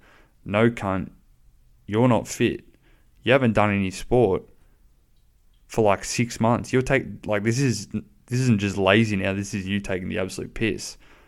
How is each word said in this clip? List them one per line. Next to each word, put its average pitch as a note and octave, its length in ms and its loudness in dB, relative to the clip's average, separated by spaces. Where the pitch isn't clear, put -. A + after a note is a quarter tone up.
"No, G#2+ 260 2
cunt, F#2+ 400 -4
you're A2+ 220 2
not G#2+ 180 2
fit. - 380 -2
You A2 80 0
haven't B2+ 220 4
done G#2 180 2
any G2 220 0
sport A2 500 2
for, - 140 0
like, G2+ 220 2
six - 360 -4
months. A2+ 320 0
You're B2+ 100 2
take-, B2+ 420 -4
like, G#2 200 -2
this A#2 160 0
is, G#2+ 260 0
this - 540 -6
isn't A#2+ 180 4
just G2 180 -2
lazy G#2 380 4
now. G2 180 -2
This G2+ 220 -6
is F#2+ 140 -6
you G2+ 100 -2
taking F#2+ 300 -6
the F#2 100 -6
absolute - 360 -8
piss. - 420 -4